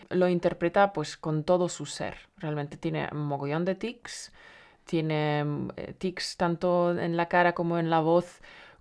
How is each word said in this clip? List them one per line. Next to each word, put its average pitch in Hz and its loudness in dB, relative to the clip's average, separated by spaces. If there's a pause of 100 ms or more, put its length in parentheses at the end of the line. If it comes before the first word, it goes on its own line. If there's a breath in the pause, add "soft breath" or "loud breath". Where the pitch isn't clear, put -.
Lo 180 4
interpreta, 175 2
pues, - -6
con 156 -2
todo 180 2
su - -10
ser. - -8 (220)
Realmente 151 -6
tiene 156 -4
un 151 -4
mogollón 143 -2
de 190 0
tics. - -10 (540 loud breath)
Tiene, 151 0 (320)
eh, - -10
tics - -6
tanto 175 2
en 170 -2
la 170 0
cara 175 6
como 170 0
en 165 0
la 165 4
voz, 170 2 (400 loud breath)